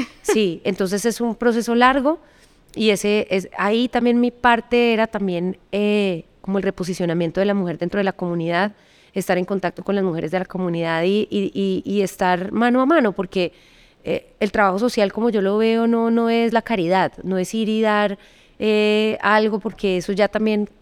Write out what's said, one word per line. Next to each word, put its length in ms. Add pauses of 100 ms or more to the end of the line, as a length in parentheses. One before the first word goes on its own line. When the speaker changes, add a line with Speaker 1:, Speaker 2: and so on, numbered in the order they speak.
(140)
Speaker 1:
<laughs> 80
Speaker 2:
Sí, 420
entonces 420
es 140
un 160
proceso 400
largo 440 (540)
y 180
ese 380
es, 280
ahí 320
también 320
mi 100
parte 640
era 140
también, 500 (140)
eh, 520 (180)
como 160
el 60
reposicionamiento 800
de 60
la 60
mujer 240
dentro 200
de 80
la 80
comunidad, 600 (400)
estar 240
en 80
contacto 380
con 120
las 80
mujeres 280
de 80
la 60
comunidad 580
y, 260
y, 240
y, 320
y 160
estar 500
mano 300
a 40
mano, 280
porque, 380 (520)
eh, 360
el 120
trabajo 260
social, 340
como 200
yo 100
lo 160
veo, 300
no, 240
no 180
es 240
la 80
caridad, 520 (100)
no 160
es 160
ir 140
y 120
dar, 380 (400)
eh, 640
algo, 380
porque 380
eso 140
ya 160
también, 420 (120)